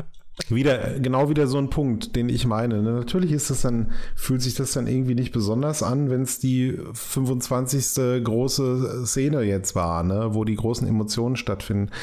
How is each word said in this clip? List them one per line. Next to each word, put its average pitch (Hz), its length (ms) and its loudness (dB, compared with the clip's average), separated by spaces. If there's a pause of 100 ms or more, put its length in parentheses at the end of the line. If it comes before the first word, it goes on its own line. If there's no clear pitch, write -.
(500)
Wieder, 131 500 2
genau 131 300 2
wieder 151 160 4
so 135 140 0
ein 135 100 0
Punkt, 131 460 0
den 120 120 2
ich 117 200 0
meine, 110 340 2
ne? 113 120 2
Natürlich 151 380 0
ist 143 200 0
das 131 100 2
dann, 120 300 2 (240)
fühlt 127 260 0
sich 127 140 -2
das 131 180 -2
dann 120 140 -2
irgendwie 127 260 0
nicht 123 180 0
besonders 123 520 0
an, 131 260 0
wenn's 131 300 -2
die 127 360 2 (180)
fünfundzwanzigste 127 1300 0
große 127 840 0
Szene 139 380 0
jetzt 98 320 0
war, 85 280 0
ne? 104 300 0
Wo 107 100 0
die 107 120 0
großen 120 320 -2
Emotionen 117 480 0
stattfinden. 101 560 -2 (120)